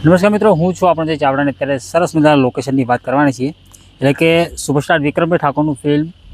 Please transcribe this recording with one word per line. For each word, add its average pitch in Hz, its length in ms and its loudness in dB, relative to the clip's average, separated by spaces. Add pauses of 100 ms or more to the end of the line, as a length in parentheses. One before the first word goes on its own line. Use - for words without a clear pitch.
નમસ્કાર 185 260 4
મિત્રો, 208 220 2
હું 170 200 0
છું 180 160 0
આપણો 160 160 0
જે 156 120 -4
ચાવડા 139 240 0
અને 143 100 0
અત્યારે 139 260 -4
સરસ 170 380 -2
મજાના 151 200 4
લોકેશનની 131 480 0
વાત 120 160 -2
કરવાની 139 320 0
છીએ, 127 180 -6
એટલે - 640 -6
કે 165 420 0
સુપરસ્ટાર 147 440 -2
વિક્રમભાઈ 165 380 -2
ઠાકોરનું 147 380 -2
ફિલ્મ 151 380 -4 (200)